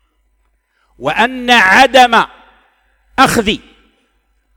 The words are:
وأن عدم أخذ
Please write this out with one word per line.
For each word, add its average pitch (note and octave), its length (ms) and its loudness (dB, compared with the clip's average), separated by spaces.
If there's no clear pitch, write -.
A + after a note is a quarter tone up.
وأن B3 520 -4
عدم A#3 720 2
أخذ G#3+ 380 -2